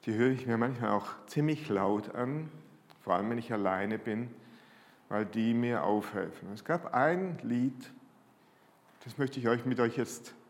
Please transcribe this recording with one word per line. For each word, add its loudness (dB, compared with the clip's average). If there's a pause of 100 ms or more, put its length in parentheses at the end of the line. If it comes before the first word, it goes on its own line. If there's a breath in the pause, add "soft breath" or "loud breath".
die 0
höre 6
ich -2
mir 2
manchmal 0
auch 2 (180)
ziemlich 0
laut 0
an, -4 (520)
vor 2
allem 2
wenn -2
ich -6
alleine 0
bin, -4 (800 loud breath)
weil 0
die 2
mir 2
aufhelfen. 0
Es -12
gab -2
ein 2
Lied, -2 (1120 soft breath)
das -14
möchte -2
ich 2
euch, 2
mit 0
euch 4
jetzt -4 (160)